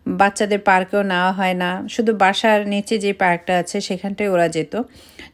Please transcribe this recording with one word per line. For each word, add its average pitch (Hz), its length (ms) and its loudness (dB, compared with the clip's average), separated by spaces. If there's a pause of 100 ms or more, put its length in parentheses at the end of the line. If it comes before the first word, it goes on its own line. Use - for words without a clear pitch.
বাচ্চাদের 202 520 0
পার্কেও 196 440 2
নেওয়া 185 300 0
হয় 185 220 0
না, 180 340 -4
শুধু 226 260 -2
বাসার 202 540 2
নিচে 202 300 -2
যে 202 140 0
পার্কটা 180 460 0
আছে 175 220 -4
সেখানটায় 196 500 -4
ওরা 170 180 2
যেত। 160 340 -4 (520)